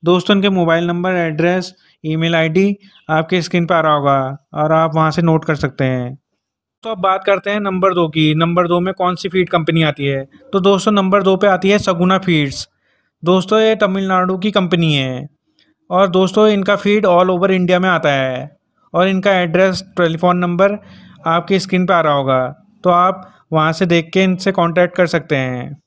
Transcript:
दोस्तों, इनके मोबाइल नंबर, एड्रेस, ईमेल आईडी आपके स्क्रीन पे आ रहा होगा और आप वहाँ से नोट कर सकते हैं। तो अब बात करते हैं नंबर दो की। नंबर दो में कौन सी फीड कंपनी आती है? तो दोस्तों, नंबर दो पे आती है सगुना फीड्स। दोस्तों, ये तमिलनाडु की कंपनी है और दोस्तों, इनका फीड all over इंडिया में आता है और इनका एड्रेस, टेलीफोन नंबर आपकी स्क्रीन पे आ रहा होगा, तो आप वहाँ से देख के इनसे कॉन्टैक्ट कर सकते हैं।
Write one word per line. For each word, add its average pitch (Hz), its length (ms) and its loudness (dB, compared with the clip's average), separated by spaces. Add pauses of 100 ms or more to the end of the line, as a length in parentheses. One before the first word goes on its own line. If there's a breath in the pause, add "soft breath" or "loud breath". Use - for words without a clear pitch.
दोस्तों, 175 320 2
इनके 196 160 0
मोबाइल 170 360 0
नंबर, 175 240 -2
एड्रेस, 175 640 -2 (300 soft breath)
ईमेल 160 320 -2
आईडी 170 400 0 (340 soft breath)
आपके 160 320 0
स्क्रीन 170 240 -2
पे 170 80 0
आ 170 80 2
रहा 156 120 2
होगा 139 260 2 (340)
और 156 200 0
आप 160 220 0
वहाँ 160 160 2
से 175 100 -2
नोट 160 240 2
कर 156 120 -2
सकते 139 280 -4
हैं। 127 320 -4 (680)
तो 226 60 -10
अब 220 80 -6
बात 190 260 0
करते 196 260 -2
हैं 208 100 -2
नंबर 190 340 0
दो 175 140 0
की। 156 280 0
नंबर 170 320 0
दो 175 120 0
में 185 140 -4
कौन 180 220 -2
सी 185 140 -8
फीड 180 200 0
कंपनी 160 340 0
आती 147 220 -2
है? 139 180 -4 (300 loud breath)
तो 196 60 2
दोस्तों, 196 320 2
नंबर 196 320 2
दो 190 140 2
पे 202 100 2
आती 190 220 2
है 208 100 4
सगुना 185 380 0
फीड्स। 160 500 -2 (560)
दोस्तों, 185 360 2
ये 220 160 2
तमिलनाडु 190 600 0
की 202 140 -2
कंपनी 170 420 0
है 135 340 -4 (600)
और 185 200 2
दोस्तों, 190 380 2
इनका 202 280 0
फीड 202 300 0
all 185 240 4
over 185 220 0
इंडिया 180 280 0
में 185 100 0
आता 160 220 0
है 131 460 -4 (360)
और 175 140 2
इनका 196 260 0
एड्रेस, 180 500 0 (140)
टेलीफोन 175 400 0
नंबर 180 400 0 (500 loud breath)
आपकी 170 320 0
स्क्रीन 185 260 -2
पे 180 80 0
आ 170 80 4
रहा 151 120 2
होगा, 131 340 0 (360)
तो 180 60 2
आप 180 420 0 (220 loud breath)
वहाँ 156 200 2
से 175 120 -2
देख 165 280 0
के 190 100 2
इनसे 185 280 -2
कॉन्टैक्ट 175 440 0
कर 180 120 2
सकते 160 280 -4
हैं। 131 520 -6